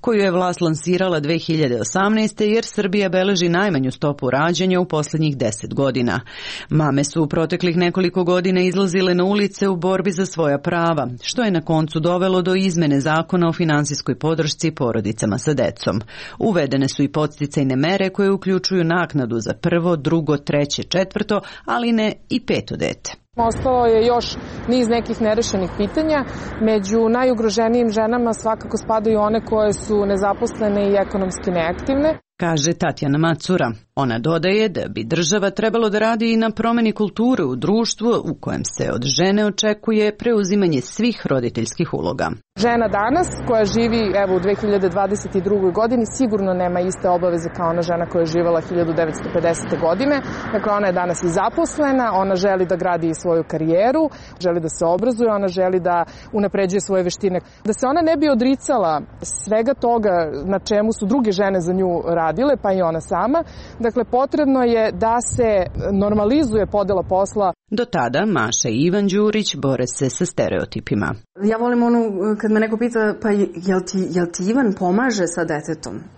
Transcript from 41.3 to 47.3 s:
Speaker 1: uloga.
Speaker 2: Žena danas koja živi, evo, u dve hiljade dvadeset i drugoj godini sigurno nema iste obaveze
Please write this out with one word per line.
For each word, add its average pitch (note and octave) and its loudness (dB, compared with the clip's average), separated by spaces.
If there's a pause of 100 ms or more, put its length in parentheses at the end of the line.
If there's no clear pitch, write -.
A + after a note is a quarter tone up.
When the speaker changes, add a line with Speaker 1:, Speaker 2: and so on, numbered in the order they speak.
Speaker 1:
uloga. C3+ -4 (360)
Speaker 2:
Žena A#3 2
danas A3+ 0 (200)
koja A3 4
živi, A3+ 2 (220)
evo, F#3 2
u F#3 2
dve G3 2
hiljade G3+ 2
dvadeset G3 -2
i F#3+ 2
drugoj F#3+ 2
godini A3+ 2 (120)
sigurno G3+ 0
nema F3+ 0
iste F#3 -2
obaveze E3+ 0